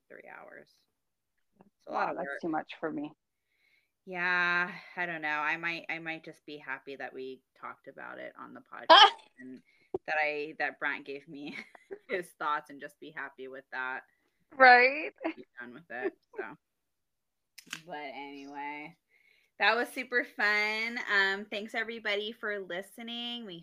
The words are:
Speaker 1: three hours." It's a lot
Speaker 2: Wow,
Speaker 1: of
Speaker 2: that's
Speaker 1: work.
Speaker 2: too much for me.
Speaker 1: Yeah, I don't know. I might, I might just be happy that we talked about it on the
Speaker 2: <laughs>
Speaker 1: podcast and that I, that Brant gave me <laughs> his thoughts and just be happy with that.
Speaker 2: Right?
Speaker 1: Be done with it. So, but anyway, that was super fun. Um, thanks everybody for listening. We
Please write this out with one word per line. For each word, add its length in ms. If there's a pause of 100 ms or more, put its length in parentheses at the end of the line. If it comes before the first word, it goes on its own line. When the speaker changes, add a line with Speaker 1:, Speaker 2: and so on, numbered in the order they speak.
Speaker 1:
three 180
hours." 480 (840)
It's 260
a 40
lot 160
Speaker 2:
Wow, 40
Speaker 1:
of 60
Speaker 2:
that's 100
Speaker 1:
work. 140
Speaker 2:
too 80
much 260
for 160
me. 220 (920)
Speaker 1:
Yeah, 680 (240)
I 80
don't 160
know. 180
I 180
might, 320
I 100
might 260
just 200
be 120
happy 400
that 160
we 280 (140)
talked 320
about 320
it 180
on 160
the 80
Speaker 2:
<laughs> 120
Speaker 1:
podcast 560 (100)
and 220 (460)
that 140
I, 380
that 200
Brant 260
gave 240
me 280
<laughs> 520
his 220
thoughts 380
and 120
just 180
be 120
happy 360
with 240
that. 320 (540)
Speaker 2:
Right? 560 (220)
Speaker 1:
Be 100 (140)
done 140
with 160
it. 240 (240)
So, 200 (1300)
but 100 (200)
anyway, 800 (640)
that 160
was 140
super 340
fun. 760 (140)
Um, 380
thanks 240
everybody 560
for 280
listening. 840
We 180